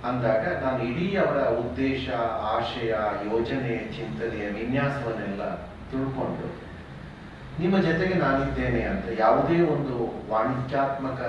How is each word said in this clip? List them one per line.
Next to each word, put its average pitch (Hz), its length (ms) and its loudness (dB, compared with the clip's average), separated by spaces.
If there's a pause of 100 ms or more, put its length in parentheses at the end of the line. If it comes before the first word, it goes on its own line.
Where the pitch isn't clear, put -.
ಅಂದಾಗ 123 600 0
ನಾನು 127 180 0
ಇಡೀ 180 340 0
ಅವರ 170 240 4
ಉದ್ದೇಶ, 131 680 0 (320)
ಆಶಯ, 113 480 0 (340)
ಯೋಜನೆ, 117 520 0 (200)
ಚಿಂತನೆಯ 107 520 -4
ವಿನ್ಯಾಸವನ್ನೆಲ್ಲ 120 920 -2 (480)
ತಿಳ್ಕೊಂಡು - 760 -4 (920)
ನಿಮ್ಮ 185 200 4
ಜೊತೆಗೆ 180 360 4
ನಾನಿದ್ದೇನೆ 135 680 2
ಅಂತ - 220 -2 (140)
ಯಾವುದೇ 165 420 6
ಒಂದು 143 340 2 (360)
ವಾಣಿಜ್ಯಾತ್ಮಕ 131 1000 0